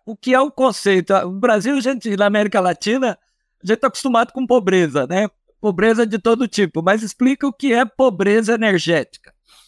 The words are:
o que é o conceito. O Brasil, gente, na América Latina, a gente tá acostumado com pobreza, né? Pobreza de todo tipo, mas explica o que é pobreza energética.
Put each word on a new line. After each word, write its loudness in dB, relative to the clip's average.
o -14
que -2
é 4
o 0
conceito. 0
O 0
Brasil, 0
gente, -4
na 2
América 0
Latina, -2
a -20
gente 0
tá 0
acostumado -2
com -6
pobreza, 2
né? -2
Pobreza 0
de -4
todo 0
tipo, -2
mas 0
explica -2
o -2
que -2
é 2
pobreza 0
energética. -2